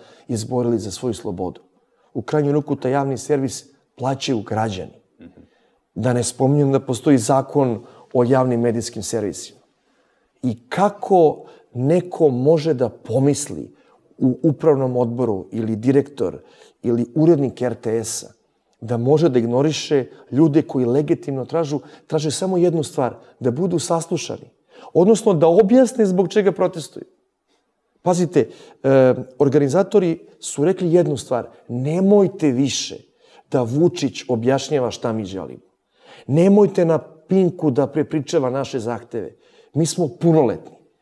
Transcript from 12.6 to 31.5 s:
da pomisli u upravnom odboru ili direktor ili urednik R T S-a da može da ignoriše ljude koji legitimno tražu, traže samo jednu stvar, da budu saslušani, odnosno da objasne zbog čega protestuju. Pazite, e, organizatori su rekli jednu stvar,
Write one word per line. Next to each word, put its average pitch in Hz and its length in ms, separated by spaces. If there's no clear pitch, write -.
da 123 140
pomisli 120 840
u 127 240
upravnom 135 540
odboru 117 540
ili 110 260
direktor 120 600
ili 117 320
urednik 151 480
R 120 120
T 110 300
S-a - 280
da 117 160
može 147 320
da 127 100
ignoriše 131 680
ljude 151 320
koji 127 240
legitimno 135 580
tražu, 147 360
traže 156 240
samo 185 260
jednu 170 260
stvar, 127 340
da 127 100
budu 170 280
saslušani, - 720
odnosno 202 400
da 160 140
objasne 220 580
zbog 175 220
čega 196 240
protestuju. 170 520
Pazite, 170 460
e, 131 320
organizatori 160 880
su - 240
rekli 180 280
jednu 151 240
stvar, 120 320